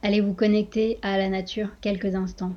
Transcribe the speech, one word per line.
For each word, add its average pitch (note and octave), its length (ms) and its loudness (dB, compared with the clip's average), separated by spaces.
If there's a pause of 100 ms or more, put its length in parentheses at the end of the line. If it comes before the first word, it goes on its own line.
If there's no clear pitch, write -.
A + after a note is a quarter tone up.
Allez G#3 220 2
vous G3+ 100 2
connecter G#3+ 680 2
à G3 160 0
la F#3+ 100 2
nature F#3+ 400 -4 (140)
quelques G3 320 0
instants. F#3 420 -2